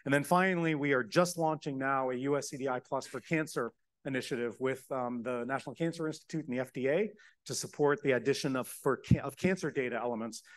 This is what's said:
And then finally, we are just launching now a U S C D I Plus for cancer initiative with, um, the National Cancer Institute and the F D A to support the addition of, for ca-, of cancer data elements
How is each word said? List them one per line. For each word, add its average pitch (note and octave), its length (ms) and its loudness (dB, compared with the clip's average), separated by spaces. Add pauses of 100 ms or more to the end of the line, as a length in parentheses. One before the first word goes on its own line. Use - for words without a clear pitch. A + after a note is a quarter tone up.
And C#3 60 2
then C#3+ 120 4
finally, F3 500 2
we C#3+ 200 2
are B2+ 100 2
just F3 320 2
launching D#3 400 -2
now C3+ 320 0
a B2+ 60 -2
U C#3 240 0
S C3 100 -4
C D3+ 80 -10
D C3+ 120 -2
I B2+ 120 -2
Plus C3 260 -6
for C3 140 -8
cancer D3+ 520 -2 (320)
initiative A#2+ 540 -2
with, C3 320 -2
um, B2 320 -2
the A#2+ 220 -2
National C3 320 -4
Cancer E3 320 -2
Institute D3+ 360 -6
and C3 80 -4
the B2 80 0
F B2+ 120 -4
D B2+ 160 0
A G3+ 240 2 (320)
to C3+ 100 -8
support C#3+ 480 2
the C#3 100 4
addition C3 440 2
of, B2 100 -2
for - 300 0
ca-, - 240 2
of C3+ 160 -6
cancer F3+ 340 0
data B2 260 -2
elements A2+ 460 -4 (140)